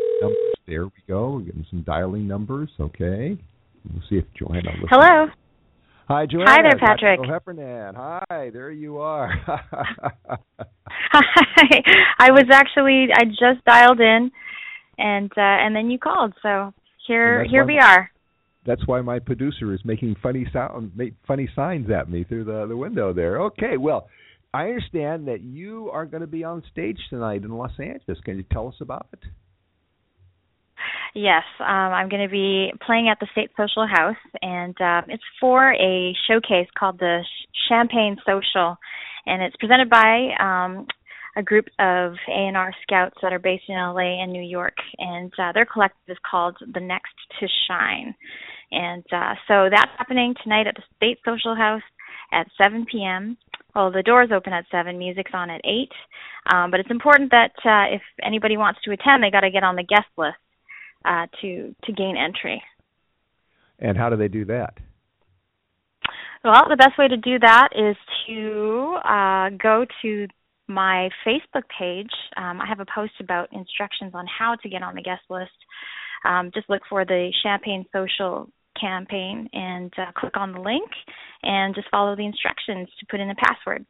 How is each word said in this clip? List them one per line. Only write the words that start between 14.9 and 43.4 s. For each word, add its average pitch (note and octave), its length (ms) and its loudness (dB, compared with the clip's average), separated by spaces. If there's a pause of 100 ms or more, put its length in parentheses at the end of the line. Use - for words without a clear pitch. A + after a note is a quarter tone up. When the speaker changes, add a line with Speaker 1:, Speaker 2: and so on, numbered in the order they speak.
Speaker 2:
and, G3+ 340 -4
uh, G#3 100 -2
and G3+ 340 2
then A3+ 160 -2
you B3+ 80 -4
called, D#4 320 0 (100)
so G3 320 -4 (320)
here, A#3 340 2
Speaker 1:
And - 80 -2
that's A3+ 40 -4
Speaker 2:
here C4+ 120 6
Speaker 1:
why B3+ 40 2
Speaker 2:
we D4 120 2
Speaker 1:
my, C4 60 12
Speaker 2:
are. F#3 260 10 (540)
Speaker 1:
that's A#2 220 -2
why B2+ 140 0
my B2 180 -4
producer A#2+ 540 -4
is F#2+ 100 -6
making A2 400 -4
funny B2+ 300 -4
sound, A#2 420 -8
make A2+ 180 -8 (140)
funny C3+ 260 -2
signs D3 380 -4
at D#2+ 180 -2
me F2 140 -4
through A2+ 220 -8
the, G#2+ 220 -6
the A#2 100 -8
window C3+ 340 -4
there. F2 300 -2
Okay, G#3+ 340 -4
well, C3 320 -2 (460)
I D3+ 140 -4
understand D#3+ 600 -8
that A2+ 140 -8
you F#3+ 500 -16
are E3 140 -8
gonna D#3+ 200 -12
be D#3+ 200 -10
on E3 260 -12
stage F#3 280 -8 (100)
tonight A2 340 -6
in G#2+ 80 -12
Los A#2+ 200 -10 (100)
Angeles. - 420 -10
Can F#2+ 140 -8
you F#2+ 120 -12
tell A2+ 200 -6
us B2+ 100 -20
about C3+ 320 -14
it? - 80 -20 (2000)
Speaker 2:
Yes, F#3+ 280 2 (160)
um, - 80 -8
I'm F#3+ 420 -2
gonna G3+ 200 -4
be F#3+ 420 -2 (140)
playing A#3 240 2
at G#3+ 100 0
the G#3 120 -8
State - 260 -4
Social A3 300 -2
House, G3 300 0 (260)
and, F3+ 360 -8
uh, E3+ 280 2
it's A3+ 160 -12 (160)
for C4 340 6
a F#3 400 0 (140)
showcase A3 400 2 (100)
called F#3 220 -2
the F3 240 0
Sh-, - 440 -10
Champagne A3+ 560 2
Social, F#3+ 540 0 (480)
and F#3 160 -2
it's F3+ 140 -6
presented B3 340 4
by, A#3 400 6 (100)
um, F#3 460 -2 (500)
a G#3 60 -4
group G#3+ 240 2 (140)
of F3+ 340 2 (160)
A G3 180 -2
and F#3+ 80 -6
R F#3 160 -2 (120)
scouts F#3 400 0
that F3+ 100 -2
are F3+ 60 -4
based F#3 280 -2